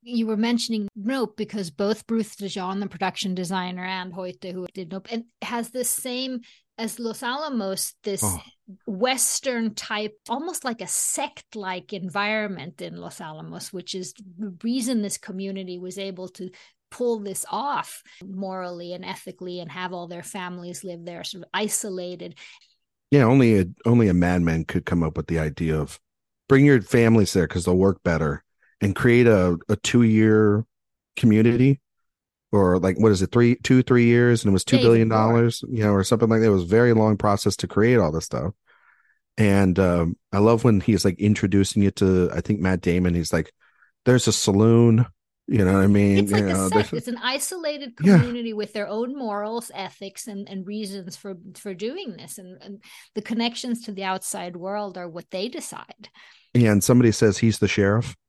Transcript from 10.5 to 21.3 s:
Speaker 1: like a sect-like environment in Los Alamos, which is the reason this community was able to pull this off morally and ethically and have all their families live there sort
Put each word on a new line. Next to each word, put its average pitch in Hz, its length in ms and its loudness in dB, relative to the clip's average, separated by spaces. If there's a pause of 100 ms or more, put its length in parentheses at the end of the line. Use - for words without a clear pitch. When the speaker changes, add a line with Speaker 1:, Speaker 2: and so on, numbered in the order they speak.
Speaker 1:
like 233 160 -8
a 185 60 -10
sect-like 190 1040 -8
environment 202 880 -6
in 170 140 -14
Los 170 240 -16
Alamos, 160 520 -16
which 180 220 -12
is 185 200 -12 (240)
the 196 240 -10
reason 233 400 -4
this 196 160 -8
community 190 600 -10
was 185 200 -12
able 185 320 -12
to 185 200 -16 (400)
pull 240 280 -2
this 196 320 -8
off 269 520 -6 (220)
morally 185 680 -10
and 185 100 -14
ethically 180 560 -12
and 165 100 -14
have 180 220 -10
all 175 140 -12
their 175 160 -14
families 180 600 -12
live 170 200 -14
there 170 200 -14
sort - 180 -14